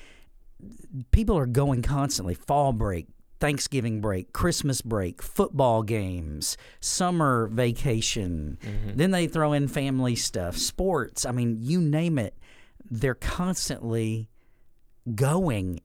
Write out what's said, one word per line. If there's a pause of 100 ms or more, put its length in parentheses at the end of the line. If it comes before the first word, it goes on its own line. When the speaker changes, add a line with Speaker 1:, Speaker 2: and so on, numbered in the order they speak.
(1080)
Speaker 1:
people
are
going
constantly.
Fall
break, (320)
Thanksgiving
break,
Christmas
break,
football
games, (240)
summer
vacation.
Speaker 2:
Mm-hmm.
Speaker 1:
Then
they
throw
in
family
stuff,
sports.
I
mean,
you
name
it, (540)
they're
constantly (840)
going.